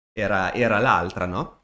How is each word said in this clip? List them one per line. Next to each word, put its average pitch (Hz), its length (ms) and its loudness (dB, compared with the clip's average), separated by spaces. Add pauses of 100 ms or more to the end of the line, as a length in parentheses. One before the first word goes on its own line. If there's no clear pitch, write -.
(120)
era, 98 420 -2
era 113 240 2
l'altra, 92 480 2
no? 92 380 -6